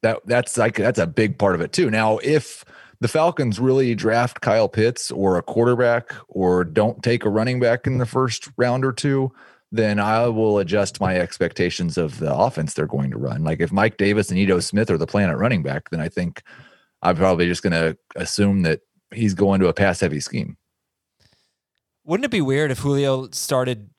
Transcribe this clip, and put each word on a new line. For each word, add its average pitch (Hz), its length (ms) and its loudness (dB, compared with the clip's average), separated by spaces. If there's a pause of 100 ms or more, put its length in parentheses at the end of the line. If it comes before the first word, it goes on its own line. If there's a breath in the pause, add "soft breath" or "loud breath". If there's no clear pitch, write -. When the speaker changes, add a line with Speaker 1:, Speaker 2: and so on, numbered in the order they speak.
Speaker 1:
that, 110 220 0
that's, 120 320 -2
like, 113 180 2
that's 104 240 0
a 85 80 2
big 104 300 0
part 98 160 2
of 85 80 -2
it 80 120 -6
too. 147 180 0
Now, 110 280 2
if - 460 -2 (340 loud breath)
the 120 80 -2
Falcons 151 520 0
really 131 340 2
draft 113 480 0
Kyle 110 260 4
Pitts 113 440 0
or 95 260 2
a 85 60 -2
quarterback 120 680 0 (160)
or 90 360 2
don't 104 400 0
take 120 220 0
a 110 40 2
running 117 300 -2
back 120 260 0
in 127 140 -2
the 120 80 0
first 131 500 -4
round 123 260 0
or 131 80 0
two, 135 400 -2 (400 loud breath)
then 104 280 0
I 110 300 2
will 110 280 2
adjust 98 420 -2
my 95 180 0
expectations 87 800 -2
of 78 220 -2
the 76 160 -2
offense 80 400 0
they're 76 140 -4
going 67 240 -4
to 55 80 -8
run. 69 240 -4
Like, - 160 -2
if 82 120 0
Mike 104 260 2
Davis 101 340 0
and 92 80 0
Ito 95 220 2
Smith 104 280 -2
are 87 80 2
the 78 80 0
plan 101 240 0
at 71 80 -2
running 104 240 0
back, 69 300 -6
then 82 80 -4
I 76 100 -4
think - 320 -6 (600 loud breath)
I'm 90 120 2
probably 87 300 2
just 87 160 -2
gonna 82 360 0 (180)
assume 98 480 0
that 80 180 0 (320)
he's 107 220 0
going 98 240 2
to 92 80 4
a 82 60 2
pass 95 260 2
heavy 76 220 -2
scheme. - 360 -8 (1500)
Speaker 2:
Wouldn't 190 220 -2
it 247 60 -2
be 214 100 2
weird 139 300 2
if - 80 -4
Julio 139 500 0
started 123 680 -2